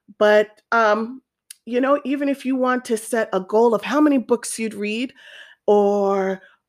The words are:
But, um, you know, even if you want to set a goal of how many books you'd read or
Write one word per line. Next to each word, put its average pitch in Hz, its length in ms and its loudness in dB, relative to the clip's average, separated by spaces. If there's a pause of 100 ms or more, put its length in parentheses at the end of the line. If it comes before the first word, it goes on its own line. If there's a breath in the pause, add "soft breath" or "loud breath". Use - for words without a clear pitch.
(180)
But, 208 420 2 (120)
um, 226 500 0 (440)
you 247 140 -2
know, 277 240 2
even 277 240 -4
if 277 160 -4
you 262 120 -2
want 254 300 -2
to 226 100 -4
set 220 360 -4
a 190 60 -2
goal 220 380 2
of 202 60 -4
how 247 180 -2
many 294 180 4
books 233 400 -4
you'd 220 160 -6
read 214 380 -6 (560 loud breath)
or 196 720 2 (280 soft breath)